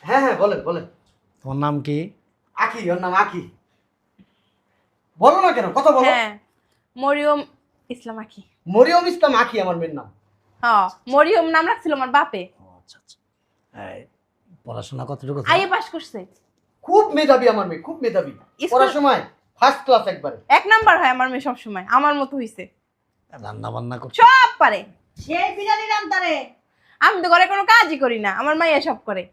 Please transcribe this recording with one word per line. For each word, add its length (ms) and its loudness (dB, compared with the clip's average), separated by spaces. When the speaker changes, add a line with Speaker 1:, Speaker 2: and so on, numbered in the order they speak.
Speaker 1:
হ্যাঁ, 180 2
হ্যাঁ, 180 0
বলেন, 260 0
বলেন। 160 -6
Speaker 2:
তোমার 260 -8
নাম 100 -2
কি? 120 -4
Speaker 1:
আখি, 240 -6
ওর 120 -4
নাম 180 -4
আখি। 200 -4
বলো 220 6
না 120 4
কেন, 100 -2
কথা 180 6
বলো। 120 4
Speaker 3:
হ্যাঁ, 220 0
মরিয়ম 380 0
ইসলাম 300 -16
আখি। 180 -20
Speaker 1:
মরিয়ম 380 6
ইসলাম 200 2
আখি 220 -2
আমার 160 -2
মেয়ের 180 -8
নাম। 100 -16
Speaker 3:
হ্যাঁ, 240 2
মরিয়ম 400 4
নাম 160 2
রাখছিল 280 -4
আমার 180 -6
বাপে। 260 0
Speaker 2:
ও, 20 -20
আচ্ছা, 220 -20
আচ্ছা। 140 -20
এই, 280 -16
পড়াশোনা 440 -12
কতটুকু? 280 -8
Speaker 3:
আইএ 200 2
পাস 220 -6
করছে। 260 -14
Speaker 1:
খুব 180 4
মেধাবী 380 4
আমার 160 -4
মেয়ে, 160 -12
খুব 180 -14
মেধাবী। 300 -4
Speaker 3:
স্কুল 380 -12
Speaker 1:
পড়ার 240 2
সময় 240 0
ফার্স্ট 280 2
ক্লাস 260 2
একবারে। 240 -12
Speaker 3:
এক 140 0
নাম্বার 280 6
হয় 160 2
আমার 160 -2
মেয়ে 160 -8
সব 160 -8
সময়, 200 -12
আমার 240 2
মতো 200 -6
হইছে। 240 -14
Speaker 2:
রান্না 300 -12
বান্না 260 -10
করতে 220 -12
Speaker 3:
সব 280 8
পারে। 180 2
Speaker 4:
সে 140 -6
বিরিয়ানি 380 -4
রান্তারে। 400 -4
Speaker 3:
আমি 220 2
তো 100 -2
ঘরে 200 4
কোনো 100 -2
কাজই 320 4
করি 220 -2
না, 40 0
আমার 200 -2
মাইয়া 280 2
সব 100 -6
করে। 140 -6